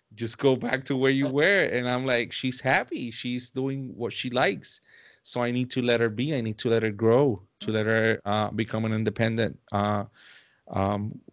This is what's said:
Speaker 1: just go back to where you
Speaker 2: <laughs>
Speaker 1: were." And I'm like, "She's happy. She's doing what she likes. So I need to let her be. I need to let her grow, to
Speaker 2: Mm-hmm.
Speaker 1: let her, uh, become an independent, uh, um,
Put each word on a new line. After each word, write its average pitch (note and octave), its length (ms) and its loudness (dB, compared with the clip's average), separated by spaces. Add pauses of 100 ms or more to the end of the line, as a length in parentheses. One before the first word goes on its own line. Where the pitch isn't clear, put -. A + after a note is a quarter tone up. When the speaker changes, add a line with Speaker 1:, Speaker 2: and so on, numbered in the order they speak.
(160)
Speaker 1:
just A2+ 240 -4
go C3 180 4
back B2+ 300 -2
to C#3 100 0
where C3+ 140 4
you C3+ 180 2
Speaker 2:
<laughs> - 20 -4
Speaker 1:
were." E3 340 2
And B2 240 -2
I'm B2+ 180 0
like, A#2+ 260 0
"She's B2+ 280 -4
happy. D#3+ 500 0
She's B2 400 -6
doing C3+ 460 -6
what A#2+ 160 -4
she - 180 -6
likes. C#3+ 500 -2 (420)
So - 200 -4
I A#2+ 80 0
need B2 220 -2
to B2+ 100 -2
let A#2+ 180 4
her A#2 80 4
be. B2 260 -2
I C3 60 0
need A2 180 -4
to B2+ 120 -2
let A2+ 120 4
her A2 80 0
grow, A2+ 520 4 (180)
to A2 100 -6
Speaker 2:
Mm-hmm. - 20 -2
Speaker 1:
let G#2+ 140 0
her, A2+ 380 2
uh, G#2 260 0
become A2 340 -2
an A2 80 -2
independent, A2 640 -2 (140)
uh, G2+ 320 0 (640)
um, G2+ 520 -2 (120)